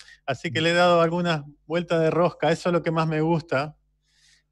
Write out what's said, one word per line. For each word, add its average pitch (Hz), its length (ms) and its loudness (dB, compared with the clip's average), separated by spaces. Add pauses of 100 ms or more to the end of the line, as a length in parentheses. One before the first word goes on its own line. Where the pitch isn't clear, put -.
(240)
Así 147 280 -6
que 165 80 -4
le 165 100 2
he 170 40 0
dado 175 280 4
algunas 165 400 -2 (240)
vueltas 165 340 -2
de 160 100 2
rosca, 156 400 0
eso 165 180 -2
es 175 40 2
lo 170 100 0
que 165 100 -2
más 160 160 0
me 156 120 -2
gusta. 156 560 -2 (760)